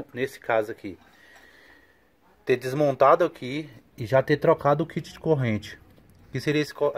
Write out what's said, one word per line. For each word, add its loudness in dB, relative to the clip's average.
nesse -6
caso 0
aqui. -14
Ter 2
desmontado 2
aqui -8
e -8
já 2
ter 2
trocado 2
o -18
kit -10
de -20
corrente. -2
O -20
que -6
seria -2
esse -6
co-, -2